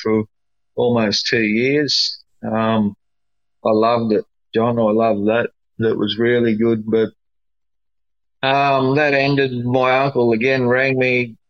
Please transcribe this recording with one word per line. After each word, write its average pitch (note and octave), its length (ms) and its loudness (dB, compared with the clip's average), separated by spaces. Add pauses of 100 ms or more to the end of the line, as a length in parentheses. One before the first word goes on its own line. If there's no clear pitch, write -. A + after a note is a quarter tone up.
for A2 220 0 (500)
almost A#2+ 540 0
two A2+ 160 0
years. C3 760 -2 (260)
Um, A2 520 -2 (680)
I A2+ 60 0
loved A2+ 420 2
it, G2 120 0 (280)
John. A#2 240 0
I A2+ 140 0
loved G#2+ 380 0
that. A2+ 220 0 (280)
That A2 180 0
was G#2 220 -4
really A#2 380 0
good. A2+ 280 0
But, A2 260 0 (1300)
um, C3+ 520 2
that D3 180 2
ended. C3+ 500 0
My B2+ 360 2
uncle B2+ 320 2
again B2+ 340 0
rang C3 320 2
me. B2 380 -2 (140)